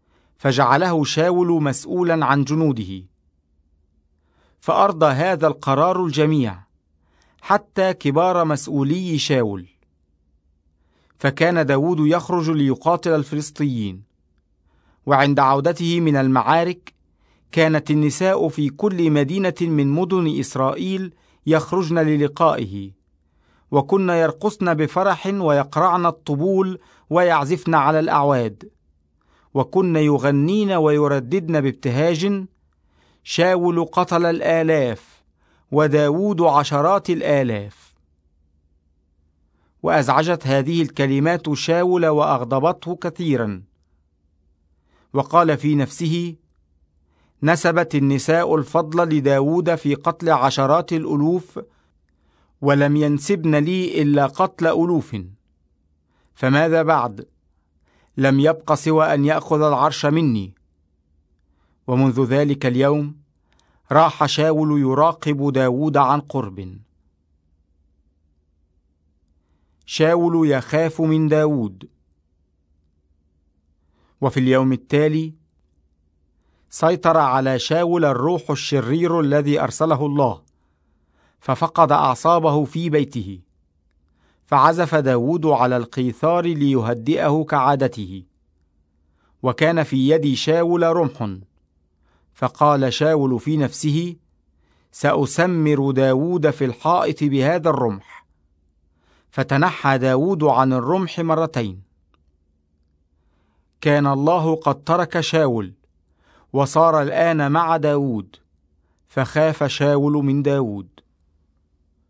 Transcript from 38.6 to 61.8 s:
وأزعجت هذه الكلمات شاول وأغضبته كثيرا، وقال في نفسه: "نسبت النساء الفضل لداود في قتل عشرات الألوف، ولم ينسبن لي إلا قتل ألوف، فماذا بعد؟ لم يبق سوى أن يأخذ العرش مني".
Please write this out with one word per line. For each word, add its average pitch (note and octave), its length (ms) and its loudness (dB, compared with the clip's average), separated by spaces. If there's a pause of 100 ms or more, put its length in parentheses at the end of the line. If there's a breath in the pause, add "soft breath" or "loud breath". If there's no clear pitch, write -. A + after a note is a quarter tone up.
وأزعجت D#3 640 0
هذه C#3 360 0
الكلمات D3 720 -2
شاول F3 540 0
وأغضبته D3+ 880 0
كثيرا، B2+ 640 -4 (1500)
وقال D#3 460 2
في D3 160 0
نفسه: E3 600 -4 (1080)
"نسبت E3 520 0
النساء C#3+ 600 0
الفضل D#3+ 640 0
لداود D3 580 0
في C#3+ 200 -2
قتل E3 360 -4
عشرات C#3 640 2
الألوف، D#3+ 680 -2 (1000)
ولم C#3+ 360 2
ينسبن D3+ 580 0
لي E3+ 480 0
إلا C#3+ 240 2
قتل E3+ 400 -2
ألوف، E3 500 0 (1160)
فماذا D#3+ 480 2
بعد؟ B2 460 -2 (880)
لم C3+ 240 2
يبق D#3 340 0
سوى D#3 400 0
أن C#3 100 0
يأخذ D3+ 380 0
العرش C#3 440 0
مني". B2+ 480 0 (1300)